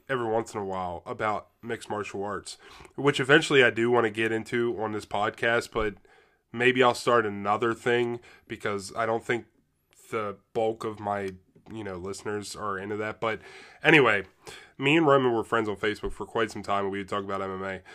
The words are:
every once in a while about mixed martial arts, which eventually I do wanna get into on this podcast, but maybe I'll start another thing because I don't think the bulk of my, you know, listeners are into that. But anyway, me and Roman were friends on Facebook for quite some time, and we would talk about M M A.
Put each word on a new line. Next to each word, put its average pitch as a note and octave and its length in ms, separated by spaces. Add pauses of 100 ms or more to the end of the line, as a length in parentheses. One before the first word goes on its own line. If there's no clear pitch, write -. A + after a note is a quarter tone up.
every B2 200
once A2 260
in G#2+ 60
a G2+ 40
while F#2 420
about G#2+ 420 (120)
mixed A2+ 300
martial G#2 320
arts, G2+ 340 (380)
which C#3 240
eventually C#3+ 460
I A#2 60
do A2+ 200
wanna A#2 200
get A2 200
into A2+ 500
on G#2+ 120
this G#2 140
podcast, A2+ 680
but G#2+ 220 (580)
maybe B2+ 320
I'll B2 100
start A#2+ 320
another G#2 480
thing A#2+ 460 (260)
because G#2 480
I A2+ 120
don't A2+ 180
think A#2+ 220 (680)
the G#2 240 (160)
bulk A2+ 320
of A2 160
my, G2+ 300 (420)
you A2 100
know, F#2+ 140
listeners G2+ 580
are G2+ 240
into G#2 200
that. G#2+ 200
But A2 220 (420)
anyway, A#2+ 420 (540)
me C#3 180
and E3+ 100
Roman C3+ 260
were A2+ 100
friends A2+ 260
on G2+ 80
Facebook G#2 360
for G2+ 140
quite A2+ 260
some G#2 100
time, G2+ 220
and G2 80
we G2 60
would F#2+ 100
talk G2+ 160
about G2 180
M G2 80
M F#2+ 140
A. F#2+ 160 (140)